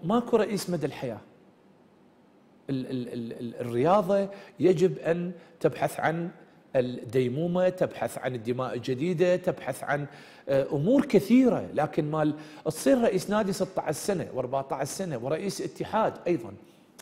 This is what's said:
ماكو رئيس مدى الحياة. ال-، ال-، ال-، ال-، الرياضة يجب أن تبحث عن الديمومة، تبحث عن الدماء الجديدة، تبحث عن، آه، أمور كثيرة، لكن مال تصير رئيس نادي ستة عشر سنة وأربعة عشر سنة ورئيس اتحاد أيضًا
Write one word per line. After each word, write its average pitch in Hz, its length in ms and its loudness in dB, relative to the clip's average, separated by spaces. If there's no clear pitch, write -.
ماكو 233 340 2
رئيس 196 320 0
مدى 156 160 -2
الحياة. 127 340 -6
ال-، 131 160 -4
ال-، 120 280 -6
ال-، 120 260 -8
ال-، 117 220 -8
الرياضة 180 680 2
يجب 170 380 4
أن 175 340 -2
تبحث - 400 0
عن 170 300 0
الديمومة، 131 960 0
تبحث 143 480 -2
عن 127 180 -4
الدماء 120 380 -4
الجديدة، 156 640 0
تبحث 165 480 -4
عن، 143 220 -2
آه، 139 220 2
أمور 180 340 4
كثيرة، 214 680 4
لكن 147 380 0
مال 151 240 2
تصير 247 360 4
رئيس 190 280 2
نادي 202 240 0
ستة 180 280 -4
عشر 151 100 -2
سنة 156 420 -2
وأربعة 127 380 -2
عشر 139 200 -2
سنة 170 260 -6
ورئيس 156 440 -4
اتحاد 196 520 -2
أيضًا 160 260 -2